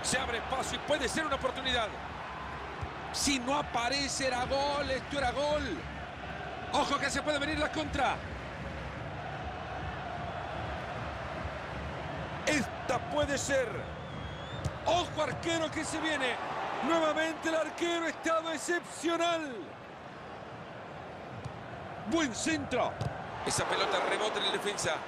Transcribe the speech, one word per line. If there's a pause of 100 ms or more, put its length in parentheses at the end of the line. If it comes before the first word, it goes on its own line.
Se
abre
espacio
y
puede
ser
una
oportunidad. (1200)
Si
no
aparece,
era
gol.
Esto
era
gol. (960)
Ojo
que
se
puede
venir
la
contra. (4000)
Esta (120)
puede
ser. (1160)
Ojo,
arquero,
que
se
viene. (520)
Nuevamente
el
arquero
ha
estado
excepcional. (2500)
Buen
centro. (520)
Esa
pelota (100)
rebota
en
el
defensa. (120)